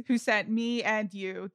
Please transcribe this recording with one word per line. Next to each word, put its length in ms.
who 140
sent 300
me 340
and 280
you 440